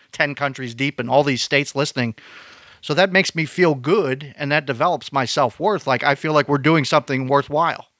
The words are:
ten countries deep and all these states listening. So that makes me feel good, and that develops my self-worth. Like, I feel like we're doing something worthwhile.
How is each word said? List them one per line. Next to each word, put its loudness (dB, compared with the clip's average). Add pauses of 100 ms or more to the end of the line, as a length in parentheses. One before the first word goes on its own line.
(120)
ten -2
countries -6
deep -4
and -4
all 4
these 0
states -2
listening. -2 (680)
So -4
that 2
makes 2
me -2
feel 2
good, -2
and -4
that 0
develops -2
my 0
self-worth. -2
Like, 0
I 4
feel -4
like 2
we're 2
doing 2
something 0
worthwhile. -2 (120)